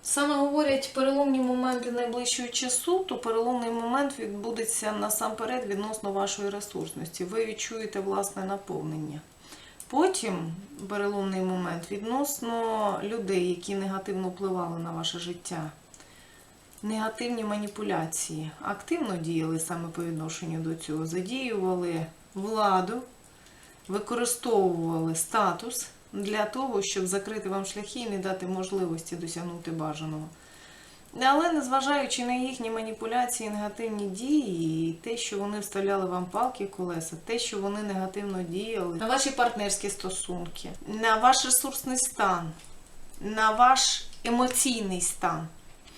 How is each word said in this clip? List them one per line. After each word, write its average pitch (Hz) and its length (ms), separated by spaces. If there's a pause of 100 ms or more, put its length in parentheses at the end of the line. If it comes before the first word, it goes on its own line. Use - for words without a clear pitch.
Саме 285 320
говорять 285 580
переломні 269 460
моменти 254 520
найближчого 240 580
часу, 254 500
то - 180
переломний 233 540
момент 247 480
відбудеться 220 720
насамперед 214 760
відносно 202 460
вашої 196 380
ресурсності. 180 760
Ви 220 220
відчуєте 220 540
власне 196 440
наповнення. 156 800 (680)
Потім 220 680 (360)
переломний 202 520
момент 180 500
відносно 226 1120
людей, 196 460
які 180 260
негативно 190 540
впливали 180 500
на 170 120
ваше 165 280
життя. 170 520 (1120)
Негативні 220 600
маніпуляції. 190 1080 (100)
Активно 208 560
діяли 160 420
саме 170 280
по 170 160
відношенню 160 560
до 160 160
цього. 160 300
Задіювали 185 1000 (280)
владу, 202 680 (840)
використовували 185 1300
статус 202 720 (260)
для 208 320
того, 240 360
щоб 190 260
закрити 196 420
вам 196 160
шляхи 208 340
і 226 100
не 196 80
дати 185 280
можливості 185 680
досягнути 170 560
бажаного. 156 560 (920)
Але 302 300
незважаючи 262 720
на 247 80
їхні 254 360
маніпуляції, 226 800
негативні 208 580
дії, 185 840
і 165 40
те, 226 240
що 208 220
вони 208 200
вставляли 196 460
вам 180 200
палки 202 400
в 196 60
колеса, 170 440 (100)
те, 233 140
що 208 200
вони 202 240
негативно 190 600
діяли 180 520
на 220 120
ваші 269 240
партнерські 214 580
стосунки, 180 800 (180)
на 220 280
ваш 254 300
ресурсний 262 520
стан, 175 540 (680)
на 220 300
ваш 247 540 (180)
емоційний 233 800
стан, 165 460 (500)